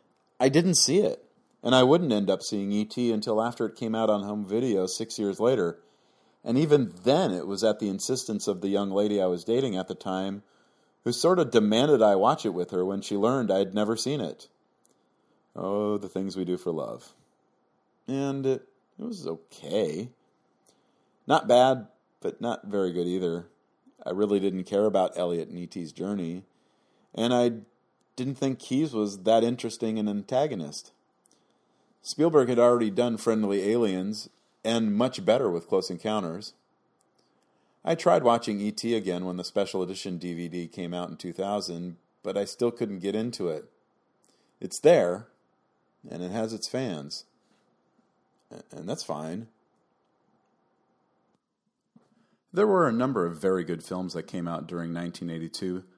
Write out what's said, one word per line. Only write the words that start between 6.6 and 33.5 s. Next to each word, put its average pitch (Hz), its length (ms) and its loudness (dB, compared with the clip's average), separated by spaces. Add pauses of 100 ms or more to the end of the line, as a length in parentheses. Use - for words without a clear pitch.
then 139 280 4
it 85 140 -4
was 98 180 -2
at 107 160 2
the 107 80 -2
insistence 107 580 -4
of 95 140 0
the 98 80 -2
young 98 220 0
lady 104 300 2
I 92 60 2
was 87 180 -2
dating 117 320 0
at 92 120 -4
the 92 80 -8
time, 98 460 -4 (600)
who 120 80 0
sorta 170 320 2
demanded 117 580 4
I 104 140 6
watch 117 300 2
it 95 80 -2
with 87 160 -4
her 92 140 0
when 98 160 -2
she 104 160 -6
learned 113 340 2
I 95 80 4
had 98 160 0
never 104 220 0
seen 139 240 -4
it. - 280 -10 (1040)
Oh, 101 440 -2
the 101 100 -10
things 95 280 -6
we 92 80 -4
do 90 120 -2
for 87 160 -4
love. 62 420 -10 (920)
And 135 400 -4
it, 135 160 0 (360)
it - 60 -10
was 202 220 -10
okay. 82 840 -6 (1160)
Not 147 220 2
bad, 123 400 6 (320)
but - 200 -6
not 113 260 -6
very 98 260 -2
good 87 140 -2
either. 87 400 -2 (600)
I - 40 -4
really 101 300 2
didn't 92 240 -2
care 104 220 2
about 95 320 2
Elliot 87 300 -2
and 87 100 -12
E 87 80 -10
T's 78 260 -12
journey, 92 520 -4 (720)
and 120 200 2
I 120 180 4 (640)
didn't 127 200 -4
think 135 220 -2
Keyes 135 360 -2
was 104 300 -2
that 113 200 6
interesting 113 540 -2
an 107 100 0
antagonist. 104 840 -4 (1080)
Spielberg 151 480 4
had 123 100 2
already 120 320 6
done 120 260 0
Friendly 104 540 0